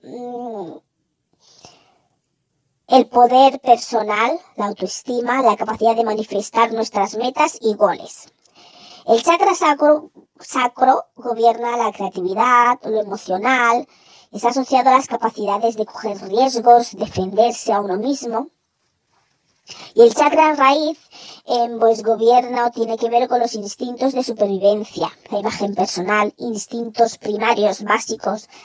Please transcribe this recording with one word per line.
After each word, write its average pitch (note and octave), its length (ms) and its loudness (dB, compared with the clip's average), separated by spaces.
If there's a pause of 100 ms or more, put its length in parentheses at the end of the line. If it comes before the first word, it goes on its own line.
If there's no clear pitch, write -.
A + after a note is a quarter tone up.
mm, A#3+ 680 -12 (2250)
el C4 200 6
poder B3+ 520 6
personal, A#3 800 0 (160)
la G#3+ 100 -4
autoestima, A#3+ 760 -4
la G#3+ 140 4
capacidad A3+ 380 0
de A#3 100 -2
manifestar G#3+ 680 -2
nuestras G#3 440 -4
metas C4 440 -2
y A3 140 -2
goles. - 580 -4 (760)
El A3+ 160 2
chakra F4+ 320 2
sacro, D4+ 560 2 (300)
sacro - 760 0
gobierna A#3 600 0
la A3+ 160 -2
creatividad, A3+ 920 0
lo A3 160 -2
emocional, A#3 840 -2 (460)
está A3 160 -2
asociado B3+ 420 2
a B3+ 40 6
las C4+ 120 2
capacidades A3 680 -4
de G#3+ 100 -4
coger G3+ 360 -10
riesgos, A#3+ 720 2
defenderse G#3 760 -2
a G#3 80 0
uno G3 160 -4
mismo. B3 520 -6 (1500)
Y A3 80 8
el A3+ 120 6
chakra D#4 400 2
raíz, D4 440 2 (480)
em, A#3+ 320 -2
pues A3+ 240 2
gobierna A#3+ 640 2
o A#3+ 40 -2
tiene A3+ 260 -4
que A#3 120 -2
ver A#3+ 200 2
con B3 120 0
los A#3 140 -4
instintos A#3+ 580 -4
de C4 100 -4
supervivencia, G#3 880 -2 (200)
la G#3 80 -4
imagen G3+ 360 -4
personal, G3+ 640 -2
instintos A3+ 800 -4
primarios, G#3 640 -2
básicos, G#3+ 680 -4 (160)